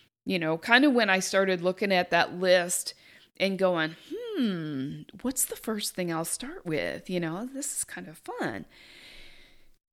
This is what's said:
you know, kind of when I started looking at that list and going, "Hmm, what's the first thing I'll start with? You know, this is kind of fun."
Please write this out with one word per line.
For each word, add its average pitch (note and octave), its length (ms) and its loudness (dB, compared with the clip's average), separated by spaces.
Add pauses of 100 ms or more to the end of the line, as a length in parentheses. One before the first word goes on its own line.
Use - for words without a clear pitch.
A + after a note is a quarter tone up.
(260)
you F#3 140 0
know, D#3+ 180 0
kind A#3+ 280 6
of C#4 80 8
when A3+ 160 4
I F#3+ 100 4
started F#3+ 420 2
looking F#3 300 0
at F3+ 200 2
that E3+ 280 2
list F3+ 540 2 (440)
and F#3+ 220 0
going, E3+ 360 2 (140)
"Hmm, E3+ 920 -4 (200)
what's C4 240 -2
the - 120 -6
first - 380 -6
thing F3 180 -4
I'll E3 120 -2
start D4 400 -8
with? C3+ 440 -4
You F3+ 100 -2
know, E3+ 260 -4
this C4+ 320 -8
is - 60 -4
kind F3+ 240 -12
of D#3+ 120 -18
fun." C3+ 460 -6 (1300)